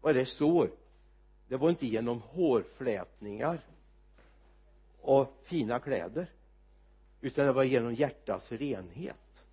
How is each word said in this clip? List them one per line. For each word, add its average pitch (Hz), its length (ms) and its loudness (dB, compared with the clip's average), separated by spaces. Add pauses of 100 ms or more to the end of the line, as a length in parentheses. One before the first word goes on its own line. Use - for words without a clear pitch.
Vad 151 140 2
det 127 100 2
står, 156 460 2 (760)
det 131 100 -6
var 147 120 2
inte 165 180 -2
genom 117 340 -2
hårflätningar 120 1400 -2 (1400)
och 135 420 4
fina 123 360 -2
kläder, 123 480 -4 (960)
utan 135 240 0
det 139 60 4
var 131 120 4
genom 120 300 2
hjärtats 113 580 -4
renhet. 113 1000 -10